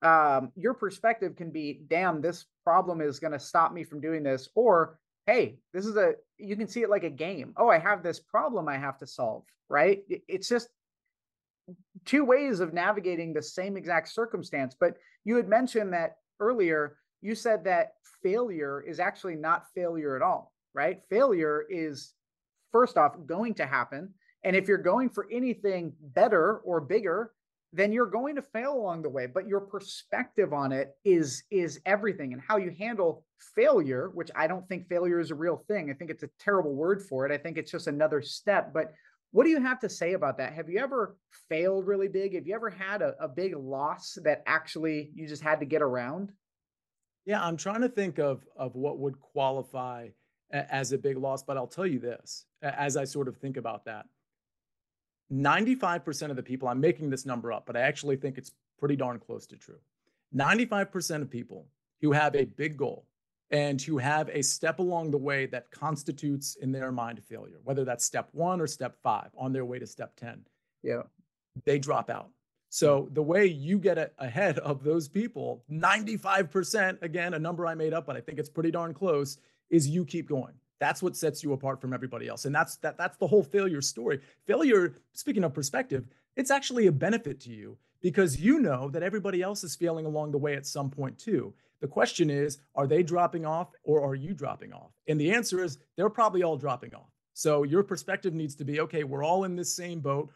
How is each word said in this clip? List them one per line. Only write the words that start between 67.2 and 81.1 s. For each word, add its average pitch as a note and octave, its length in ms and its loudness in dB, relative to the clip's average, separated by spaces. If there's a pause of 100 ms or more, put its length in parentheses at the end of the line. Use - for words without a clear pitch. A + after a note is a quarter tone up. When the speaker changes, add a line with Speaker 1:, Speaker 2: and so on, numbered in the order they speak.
Speaker 2:
failure, G#2 400 -16
whether C3+ 220 0
that's A#2+ 180 -2
step - 280 -2
one F3 280 0
or D#3 80 -2
step B2+ 340 -8
five A2 360 -2
on C3 160 -4
their B2+ 120 -2
way B2 140 -8
to A#2 60 -12
step - 300 -14
ten, A2 300 -16 (360)
Speaker 1:
Yeah. B2 220 -4 (640)
Speaker 2:
they C#3+ 120 4
drop C3 320 0
out. G#2 200 -8 (400)
So C#3 440 6
the D3+ 80 0
way F3 240 6
you E3 320 2
get F3 220 4
a-, D3+ 180 -2
ahead C3+ 420 0
of C#3 240 -4
those D3+ 240 2
people, C3 640 -4
ninety-five G3 800 0
percent, F#3+ 500 0
again, E3+ 340 -4
a D#3 40 -4
number E3 280 -4
I E3 80 -4
made D#3+ 180 -2
up, E3 140 -4
but B2+ 100 -8
I A#2+ 40 -10
think D3+ 180 -12
it's C#3+ 100 -6
pretty E3 220 0
darn E3 220 -4
close, D3 440 0 (320)
is D#3+ 180 6
you E3+ 160 0
keep D#3+ 240 -6
going. C3 260 -6 (260)
That's D3+ 240 -2
what F3+ 120 0